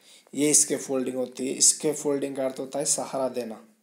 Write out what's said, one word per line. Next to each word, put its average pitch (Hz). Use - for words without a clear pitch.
ये 147
इसके 135
फोल्डिंग 131
होती 127
है। 139
इसके -
फोल्डिंग 139
का 135
अर्थ 131
होता 139
है 151
सहारा 131
देना। 113